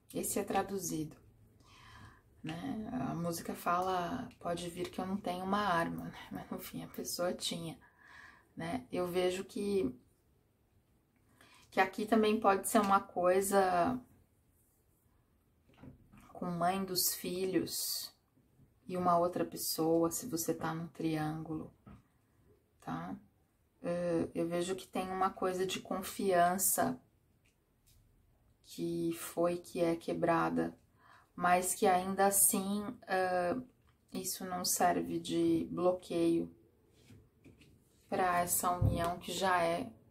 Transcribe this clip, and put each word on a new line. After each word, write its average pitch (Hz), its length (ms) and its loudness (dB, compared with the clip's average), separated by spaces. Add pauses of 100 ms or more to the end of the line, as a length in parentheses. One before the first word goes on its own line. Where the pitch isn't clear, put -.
(140)
Esse - 240 -2
é 208 60 0
traduzido, 185 720 -4 (1300)
né? 175 460 -6 (220)
A 151 40 -4
música 170 400 -4
fala, 180 760 -2 (100)
"Pode 175 320 -4
vir 175 200 -6
que - 100 -8
eu 185 60 -2
não 185 100 -2
tenho 180 280 -4
uma 196 160 2
arma", 170 440 0
né? - 260 -12
Mas 180 200 -10
no 185 80 -6
fim - 260 -10
a 160 40 -14
pessoa - 440 -4
tinha, 170 460 -6 (760)
né? 170 380 -6
Eu 180 160 -2
vejo 180 360 0
que, 202 540 -2 (1700)
que - 100 0
aqui 202 260 0
também 214 320 4
pode 196 300 4
ser 220 120 4
uma 196 200 4
coisa 185 1000 4 (2250)
com - 140 -8
mãe 175 380 0
dos 180 300 0
filhos - 1000 -4 (720)
e 180 100 -6
uma 175 220 4
outra 175 260 2
pessoa, 165 680 2
se - 160 -6
você 165 280 -2
tá 160 200 -4
num 165 140 -6
triângulo, 156 840 -4 (1080)
tá? 165 360 -8 (640)
Eh, 175 520 0
eu 170 140 0
vejo 175 260 -2
que 190 120 -12
tem 185 240 -4
uma 185 200 2
coisa 185 360 0
de - 140 -4
confiança 185 1200 2 (1600)
que 170 540 -4
foi, 175 400 0
que - 220 -6
é 165 160 2
quebrada, 165 800 0 (580)
mas 180 400 4
que 214 120 2
ainda 190 400 4
assim, 202 720 2 (100)
eh, 180 500 0 (560)
isso 185 320 -6
não 180 200 -4
serve 175 540 2
de 165 520 2
bloqueio 170 840 0 (1500)
pra 185 300 2
essa 175 320 2
união 175 480 0
que - 140 -10
já 180 300 2
é 170 300 0 (180)